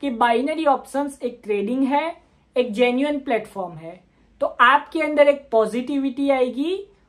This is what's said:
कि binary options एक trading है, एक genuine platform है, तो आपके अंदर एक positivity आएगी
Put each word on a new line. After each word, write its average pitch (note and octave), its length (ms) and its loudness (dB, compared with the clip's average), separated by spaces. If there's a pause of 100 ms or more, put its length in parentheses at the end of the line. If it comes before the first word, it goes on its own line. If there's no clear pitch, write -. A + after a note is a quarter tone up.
कि C#4+ 80 -4
binary A#3+ 560 0
options C#4 560 -2
एक A#3+ 220 -8
trading G#3 400 -2
है, D4+ 320 -2 (400)
एक A#3+ 160 0
genuine B3+ 480 0
platform G#3+ 540 -6
है, D#3+ 260 -16 (400)
तो D4 60 0
आपके C#4+ 560 2
अंदर D4 260 4
एक C#4 240 0
positivity B3 760 -2
आएगी C4+ 480 -2 (300)